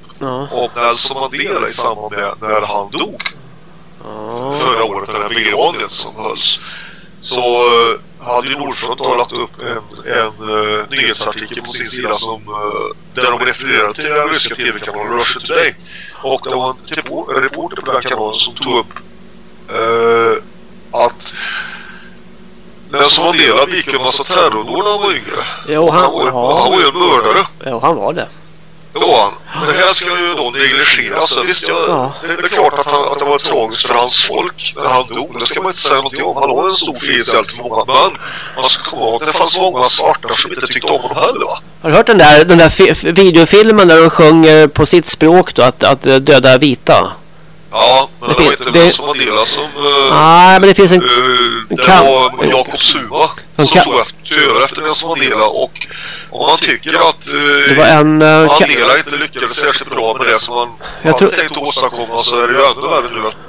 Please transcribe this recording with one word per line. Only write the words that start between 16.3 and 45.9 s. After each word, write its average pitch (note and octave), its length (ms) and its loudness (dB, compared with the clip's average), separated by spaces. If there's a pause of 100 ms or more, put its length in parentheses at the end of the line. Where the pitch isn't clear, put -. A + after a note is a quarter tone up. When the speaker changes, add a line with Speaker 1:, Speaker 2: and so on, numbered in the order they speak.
Speaker 2:
det C3 120 -6
var B2+ 140 -4
en C3 60 -8 (200)
repo-, C#3+ 420 -8
en C#3 60 -2
reporter D3+ 380 -8
på C3+ 100 -8
den B2+ 100 -2
kanalen A2 380 -6
som B2 140 -4
tog B2 240 -6
upp, G#2+ 160 -6 (760)
eh, A#2 760 0 (580)
att - 320 -4 (1600)
Nelson C#3+ 340 0
Mandela C#3+ 400 2
begick D3 220 -6
ju C3 100 -4
en B2+ 60 -2
massa B2+ 200 -2
terrordåd C#3+ 600 -2
när G#3 80 -2
han G#3 100 -2
var G3+ 100 0
yngre. B2+ 320 -8 (240)
Speaker 1:
Jo, D#3 240 2
han, E3+ 100 2
Speaker 2:
Han - 120 2
var E3 100 -4
ju, - 60 0
Speaker 1:
ja. B2+ 340 0
Speaker 2:
han B2 80 2
var - 80 2
ju D#3+ 80 2
en C3+ 120 -2
mördare. D3+ 460 2 (200)
Speaker 1:
Jo, B2 180 -6
han D#3 120 2
var A#2 180 -4
det. C3+ 140 -8 (680)
Speaker 2:
Det D3+ 60 -8
var C3+ 240 2
han. G2+ 100 -2 (320)
Men D3+ 120 -2
det F#3 80 0
här F#3 80 2
ska F3+ 120 -2
ju F3 300 -4
då B2+ 140 -4
negligeras. C#3 800 0
Så - 140 -2
visst, F3 240 -4
jag, E3 100 -2 (120)
Speaker 1:
Ja. C#3 320 -2
Speaker 2:
det, E3 60 -10
det E3+ 160 -6
är F3+ 60 -4
klart F#3+ 300 0
att, C#3+ 120 -2
han, C#3+ 120 0
att C#3+ 160 -4
det C#3+ 60 -2
var C#3+ 120 0
tragiskt A#2 500 -2
för B2 60 -2
hans B2 320 2
folk - 500 -6
när C#3+ 140 -8
han B2+ 180 0
dog. A#2 320 -10
Det A#2 60 -4
ska - 160 -4
man F#3+ 80 -4
inte F3+ 120 -4
säga D3 140 2
någonting C3+ 280 -4
om. F3+ 140 -4
Han C#3 120 0
var C#3+ 200 0
en F#3+ 60 -2
stor C#3+ 240 -4
frihetshjälte A#2+ 560 -2
för - 80 -14
många. A2 240 -4
Men C#3+ 300 0 (440)
man B2+ 80 -2
ska - 140 -2
komma - 180 -8
ihåg A2+ 220 -2
att D#3 100 -4
det - 40 -2
fanns E3+ 200 0
många B2+ 320 0
svarta C3+ 460 0
som - 180 -4
inte B2+ 140 -6
tyckte B2 240 -4
om C#3+ 100 0
honom - 160 -6
heller, D3+ 280 -2
va? - 140 -8 (220)
Speaker 1:
Har D#3+ 80 -4
du D3+ 60 2
hört A3 120 6
den A3+ 100 4
där, D3+ 280 8
den F3 120 6
där D#3+ 120 8
fi-, F#3+ 200 4
f-, - 140 -2
videofilmen F#3+ 840 6
där D#3+ 140 8
de E3 80 8
sjunger D#3+ 580 8
på D3 180 0
sitt E3+ 220 2
språk E3+ 480 4
då, - 60 2
att, B2 220 2
att, B2+ 220 2